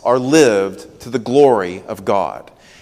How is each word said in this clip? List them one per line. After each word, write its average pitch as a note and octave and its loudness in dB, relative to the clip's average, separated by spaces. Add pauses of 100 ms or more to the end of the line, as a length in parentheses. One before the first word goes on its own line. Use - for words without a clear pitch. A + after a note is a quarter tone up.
are B2 0
lived A#2+ 0
to B2 -16
the B2 -6
glory A2+ 0
of G2 -12
God. F#2 -4 (300)